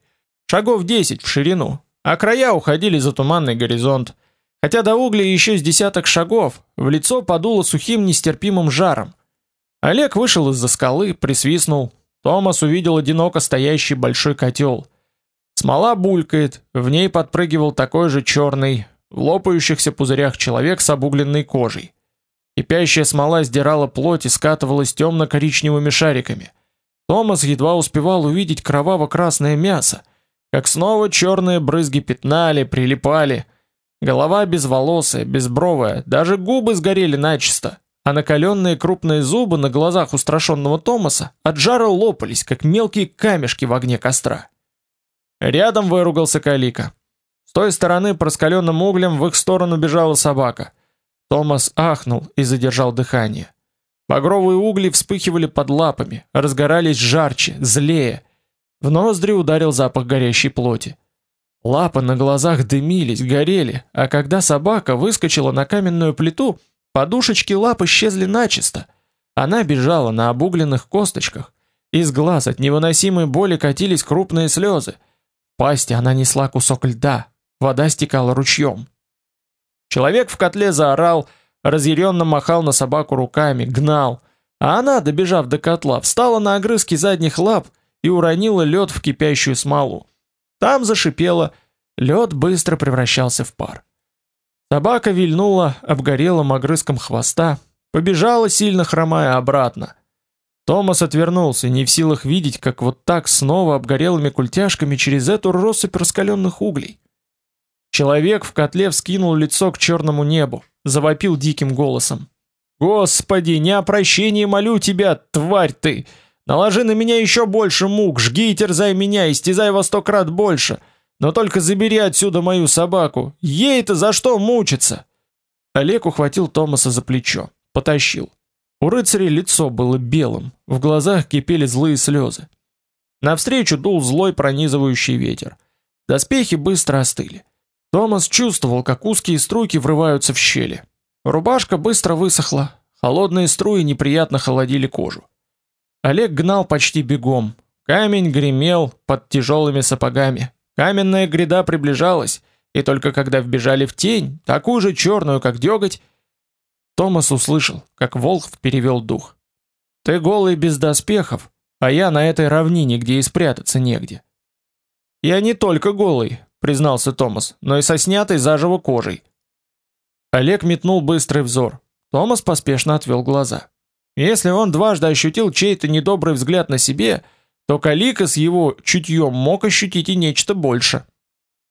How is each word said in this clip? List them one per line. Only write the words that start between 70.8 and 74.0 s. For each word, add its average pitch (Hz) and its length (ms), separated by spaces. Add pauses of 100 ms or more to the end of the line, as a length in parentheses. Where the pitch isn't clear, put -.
косточках. - 640 (380)
Из 160 200
глаз 151 360
от 120 120
невыносимой 165 640
боли 165 320
катились 160 460